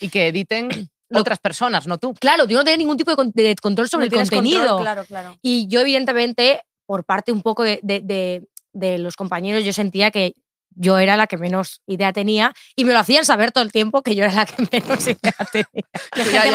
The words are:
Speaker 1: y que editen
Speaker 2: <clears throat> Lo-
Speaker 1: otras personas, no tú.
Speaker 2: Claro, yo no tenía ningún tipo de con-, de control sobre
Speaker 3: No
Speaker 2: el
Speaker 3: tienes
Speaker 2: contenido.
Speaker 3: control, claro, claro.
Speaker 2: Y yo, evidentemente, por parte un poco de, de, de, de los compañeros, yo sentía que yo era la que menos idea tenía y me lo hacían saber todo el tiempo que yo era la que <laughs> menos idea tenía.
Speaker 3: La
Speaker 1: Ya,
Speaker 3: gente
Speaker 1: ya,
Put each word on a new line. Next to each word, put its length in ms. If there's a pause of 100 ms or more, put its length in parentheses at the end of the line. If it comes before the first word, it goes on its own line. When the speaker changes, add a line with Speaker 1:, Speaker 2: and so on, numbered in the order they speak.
Speaker 1:
y 80
que 200
editen 400
Speaker 2:
<clears throat> 220 (200)
Lo- 100
Speaker 1:
otras 180
personas, 480
no 120
tú. 160
Speaker 2:
Claro, 320
yo 120
no 60
tenía 140
ningún 180
tipo 140
de 60
con-, 160
de 280
control 300
sobre 100
Speaker 3:
No 40
Speaker 2:
el 60
Speaker 3:
tienes 200
Speaker 2:
contenido. 300
Speaker 3:
control, 220
claro, 220
claro. 380
Speaker 2:
Y 260
yo, 120
evidentemente, 840 (240)
por 180
parte 260
un 120
poco 200
de, 200
de, 180
de, 480 (240)
de 260
los 180
compañeros, 460
yo 120
sentía 360
que 240 (420)
yo 220
era 180
la 100
que 100
menos 500
idea 260
tenía 400 (240)
y 80
me 80
lo 60
hacían 260
saber 280
todo 120
el 80
tiempo 300
que 120
yo 100
era 100
la 120
que 100
<laughs> 160
menos 340
idea 280 (180)
tenía. 160 (480)
Speaker 3:
La 80
Speaker 1:
Ya, 0
Speaker 3:
gente 260
Speaker 1:
ya, 40